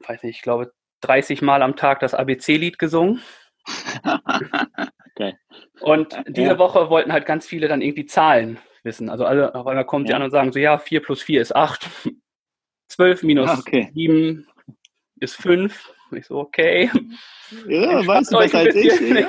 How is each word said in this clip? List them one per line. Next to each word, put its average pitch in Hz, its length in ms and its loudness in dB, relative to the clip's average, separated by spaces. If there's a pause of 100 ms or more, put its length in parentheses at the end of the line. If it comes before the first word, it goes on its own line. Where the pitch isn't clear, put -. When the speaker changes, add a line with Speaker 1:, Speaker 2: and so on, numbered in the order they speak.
Speaker 1:
weiß 117 180 -12
nicht, 117 120 -10
ich - 60 -20
glaube, 120 300 -4 (280)
dreißig 135 420 0
Mal 139 200 2
am 131 140 0
Tag 139 240 0
das 131 140 -2
A-B-C-Lied 151 640 -2
gesungen. 170 420 0 (460)
Speaker 2:
<laughs> - 1300 -6 (920)
Speaker 1:
Und 156 320 0 (100)
diese 123 260 0
Speaker 2:
Ja. 160 60 2
Speaker 1:
Woche 180 300 4
wollten 160 240 2
halt 151 140 -2
ganz 156 200 -4
viele 156 220 -4
dann 143 140 -2
irgendwie 143 240 -6
Zahlen 117 520 2 (260)
wissen. 113 260 -10
Also 123 160 -4
alle 139 280 0
auf 123 120 -12
einmal 135 180 -4
kommen 139 220 -4
sie - 60 -2
Speaker 2:
Ja. - 40 0
Speaker 1:
an 139 60 -4
und 139 80 -6
sagen 135 200 2
so, 123 80 -6
„Ja, 147 200 2
vier 151 240 -4
plus 139 200 -8
vier 143 200 0
ist - 120 -6
acht. - 360 -2 (140)
<laughs> - 180 -10 (640)
Zwölf 180 340 2
minus 143 280 2
Speaker 2:
Ah, 135 80 0
okay. 127 360 -2
Speaker 1:
sieben 160 540 0 (720)
ist 131 160 -10
fünf.“ 190 560 -2 (200)
Ich - 140 -14
so, 135 120 -8
„Okay. 175 520 2 (600)
Speaker 2:
Ja, 220 400 -2
Speaker 1:
Entspannt 262 160 2
Speaker 2:
weißt 202 260 2
du 226 60 4
Speaker 1:
euch 214 140 4
Speaker 2:
besser 180 80 2
Speaker 1:
ein 165 60 4
Speaker 2:
als - 80 4
ich, 220 240 4
Speaker 1:
bisschen.“ 247 180 2 (120)